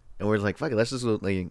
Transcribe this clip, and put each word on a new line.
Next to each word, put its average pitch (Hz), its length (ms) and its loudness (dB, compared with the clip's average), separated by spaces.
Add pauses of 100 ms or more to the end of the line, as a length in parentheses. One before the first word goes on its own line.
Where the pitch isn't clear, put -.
(180)
And 98 100 -2
we're 107 100 4
like, 101 200 0
"Fuck 147 140 -4
it, 107 40 0
let's 117 140 4
just, 127 140 -4
like, 98 460 0